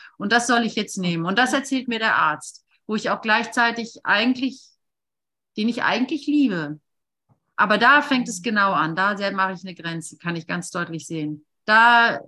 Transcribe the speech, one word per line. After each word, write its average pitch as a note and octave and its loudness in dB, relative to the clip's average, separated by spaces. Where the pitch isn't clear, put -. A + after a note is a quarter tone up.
Und G3+ -2
das A#3+ 2
soll A#3+ 2
ich A3 -4
jetzt - -6
nehmen. E3+ -2
Und F#3+ -2
das B3+ 2
erzählt C4+ -2
mir A3+ -4
der A3 0
Arzt, - -2
wo G#3+ -4
ich - -4
auch G#3 -2
gleichzeitig A3+ -2
eigentlich, B3 0
den G#3+ 0
ich A#3+ -2
eigentlich B3+ -2
liebe. F#3 0
Aber G#3 2
da C#4 6
fängt B3+ 0
es G3+ -10
genau G3+ 2
an. D#3+ -2
Da G3 0
se-, G3 -2
mache F#3+ -2
ich F#3 -12
eine F#3 -12
Grenze, E3 -10
kann E3+ -6
ich D#3+ -8
ganz F3 -6
deutlich E3+ -8
sehen. D3+ -8
Da, A#3 6